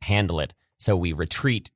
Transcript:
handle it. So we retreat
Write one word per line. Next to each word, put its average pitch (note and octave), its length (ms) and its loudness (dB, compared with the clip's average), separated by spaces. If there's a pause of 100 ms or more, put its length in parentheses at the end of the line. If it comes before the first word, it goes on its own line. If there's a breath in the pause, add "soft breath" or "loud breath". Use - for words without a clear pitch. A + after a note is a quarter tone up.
handle G2+ 380 0
it. C#2+ 140 -4 (260)
So G#2 180 2
we F2 160 0
retreat G2 640 -2